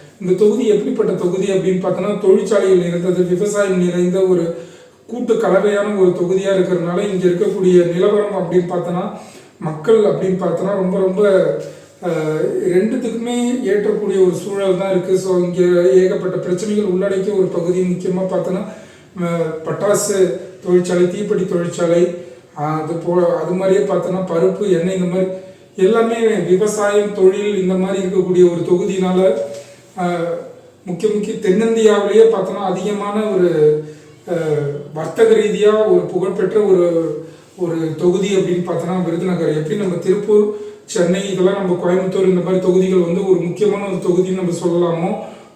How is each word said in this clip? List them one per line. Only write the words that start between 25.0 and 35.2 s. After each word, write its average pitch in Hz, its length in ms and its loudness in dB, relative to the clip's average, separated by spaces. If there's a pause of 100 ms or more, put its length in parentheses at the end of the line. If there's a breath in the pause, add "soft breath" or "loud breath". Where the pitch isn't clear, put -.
மாதிரி 185 220 -2 (460 loud breath)
எல்லாமே 226 600 2
விவசாயம், 202 800 0
தொழில் 190 480 2
இந்த 180 120 0
மாதிரி 190 300 -2
இருக்கக்கூடிய 180 480 2
ஒரு 170 100 -2 (100)
தொகுதியினால, 185 640 0 (600 loud breath)
ஆ, 180 180 -2 (720)
முக்கிய, 190 280 -2
முக்கிய 208 200 -4
தென்னிந்தியாவிலேயே 214 920 4
பார்த்தோன்னா, 196 320 2
அதிகமான 202 680 -4
ஒரு, 160 600 2 (460 loud breath)
ஆ, 175 40 -4 (600)
வர்த்தக 214 400 2